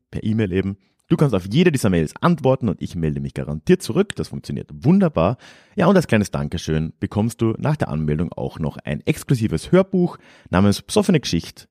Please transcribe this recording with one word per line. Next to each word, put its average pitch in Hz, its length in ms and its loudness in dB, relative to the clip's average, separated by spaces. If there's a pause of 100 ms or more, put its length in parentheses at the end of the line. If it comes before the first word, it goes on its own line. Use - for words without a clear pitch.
(100)
per - 140 -8
E-Mail 107 280 -2
eben. 95 240 -2 (320)
Du 160 100 2
kannst 139 160 2
auf 92 160 -2
jede 165 220 4
dieser 120 180 0
Mails 82 320 0
antworten 135 480 2
und 78 100 -4
ich - 160 -8
melde 76 240 -2
mich 69 140 -8
garantiert 71 480 0
zurück. 175 340 -4
Das 80 120 -6
funktioniert - 440 -10
wunderbar. 101 640 2 (400)
Ja, - 100 2
und 196 100 6
als 165 100 4
kleines 107 240 0
Dankeschön 78 720 -4
bekommst 107 420 -4
du 110 160 0
nach 151 180 -2
der - 120 -4
Anmeldung 78 440 -2
auch - 260 -8
noch 73 200 -6
ein - 240 -8
exklusives - 680 -2
Hörbuch 180 440 2 (320)
namens 196 320 4
Psoffene 202 400 2
Geschichte, - 500 -6